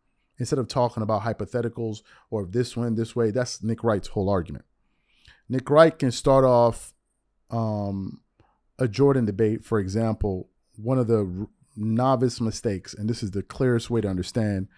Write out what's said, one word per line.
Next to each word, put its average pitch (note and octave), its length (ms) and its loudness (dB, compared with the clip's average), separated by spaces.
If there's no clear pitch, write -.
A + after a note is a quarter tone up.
Instead C3 200 -2
of A#2 100 -2
talking A#2+ 340 -2
about G#2 200 -2
hypotheticals A2+ 760 -4
or G#2+ 140 -4
if F2 80 -12
this A#2+ 240 -2
went A#2 200 -2
this A2+ 180 -4
way, A2+ 160 2
that's A#2+ 320 -4
Nick A2 220 -4
Wright's G#2+ 240 0
whole G2 220 -2
argument. F2 340 -2
Nick B2+ 200 -4
Wright D3+ 280 8
can C3 140 0
start C3+ 340 4
off, A#2+ 500 4
um, G#2 720 -4
a C3 100 0
Jordan C3 380 2
debate, G#2+ 380 0
for A2+ 140 0
example, G2+ 680 -2
one A#2+ 220 -2
of B2 80 0
the A2 120 4
r-, G2 300 -4
novice A#2+ 640 0
mistakes, G#2+ 540 -4
and G2+ 160 -6
this A#2 120 -4
is G2+ 100 -6
the G2 100 -4
clearest B2 480 0
way A#2 100 0
to G2+ 80 -2
understand F#2+ 680 -2